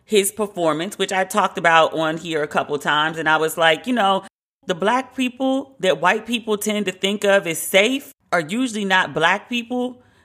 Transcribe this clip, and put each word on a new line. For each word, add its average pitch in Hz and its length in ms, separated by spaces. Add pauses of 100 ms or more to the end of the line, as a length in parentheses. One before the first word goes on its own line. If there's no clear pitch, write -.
his 196 260
performance, 175 680
which 190 140
I 190 120
talked 190 340
about 165 360
on 160 240
here 160 240
a 156 60
couple 147 320
times. 156 400
And 156 100
I 156 80
was 156 200
like, 160 280
you 254 80
know, 196 300 (420)
the 190 80
black 226 420
people 262 640
that 185 220
white 196 240
people 226 320
tend 208 300
to 185 40
think 202 320
of 196 220
as 160 140
safe 233 520 (200)
are 180 80
usually 214 460
not 185 280
black 175 360
people 247 520 (240)